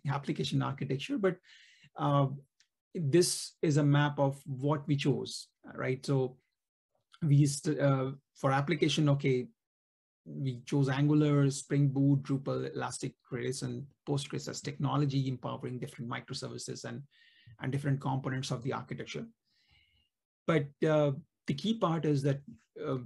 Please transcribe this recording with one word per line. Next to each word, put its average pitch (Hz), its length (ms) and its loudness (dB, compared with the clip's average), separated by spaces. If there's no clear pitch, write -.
application 143 560 -2
architecture, 139 540 -4
but, 190 200 0
uh, 143 300 2
this 175 680 2
is 156 160 4
a 147 40 6
map 143 380 4
of 139 240 2
what 143 420 -2
we 147 100 2
chose, - 520 -2
right? 131 320 -4
So 135 300 0
we 143 140 4
used 143 280 4
to, 143 160 0
uh, 135 300 2
for 135 160 2
application, 147 560 2
okay, 135 400 2
we 135 400 -6
chose 143 220 2
Angular, 143 640 4
Spring 143 380 0
Boot, 139 340 4
Drupal, 135 520 -4
Elastic, 131 400 -6
Redis, 127 300 -4
and 123 220 -6
Postgres 139 400 -4
as 120 120 -10
technology, 139 680 0
empowering 123 520 -6
different 117 320 -10
microservices 123 720 -10
and, 120 180 -10
and 135 120 -4
different 139 280 -2
components 135 500 -4
of 120 120 -4
the 120 100 -4
architecture. - 540 -8
But, 156 200 2
uh, 151 260 4
the 151 80 -2
key 208 240 -2
part 165 260 0
is 147 180 2
that, 143 180 0
uh, 135 200 -2